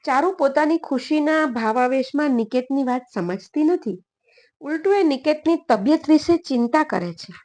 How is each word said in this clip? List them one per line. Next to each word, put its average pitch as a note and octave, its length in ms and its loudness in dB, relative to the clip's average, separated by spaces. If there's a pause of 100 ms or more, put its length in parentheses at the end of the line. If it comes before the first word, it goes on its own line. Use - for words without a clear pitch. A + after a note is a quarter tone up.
ચારુ D4 260 2
પોતાની D4+ 460 0
ખુશીના D4+ 680 0
ભાવાવેશમાં B3+ 840 -2
નિકેતની B3+ 520 -2
વાત B3+ 180 -2 (120)
સમજતી F#3+ 500 -4
નથી. D#4 400 -2 (560)
ઉલટું D#4+ 360 0
એ G4 80 2
નિકેતની D#4 520 0 (140)
તબિયત C4+ 400 0
વિશે D4+ 280 4
ચિંતા B3 460 0
કરે F3 300 -4
છે E3+ 200 -18 (120)